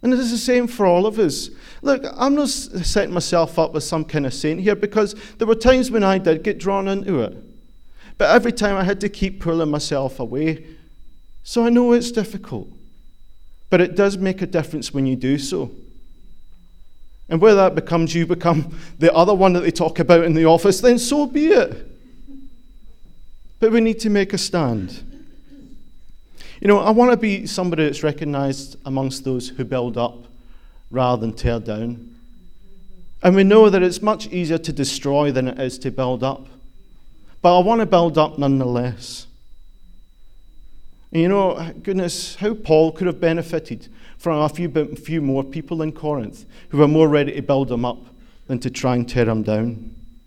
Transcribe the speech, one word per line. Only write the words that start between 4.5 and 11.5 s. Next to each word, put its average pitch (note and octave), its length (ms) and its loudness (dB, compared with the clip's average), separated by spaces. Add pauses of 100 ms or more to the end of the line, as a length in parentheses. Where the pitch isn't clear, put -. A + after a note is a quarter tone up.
here, G#3 140 0
because G#3 400 -2 (220)
there A3+ 100 -2
were A3+ 80 4
times B3+ 360 4
when A3 120 0
I F#3+ 140 4
did E3 260 0
get G#3 160 -4
drawn G3 300 -2
into G3 320 -2
it. A2 160 -4 (800)
But D3+ 140 2
every A#3 220 4
time G3+ 240 -2
I F#3+ 80 0
had G3 160 -2
to G3+ 100 -2
keep G3 300 -6
pulling E3 300 -2
myself C#3 500 -4
away. D#3 460 -4 (760)
So A#3 240 0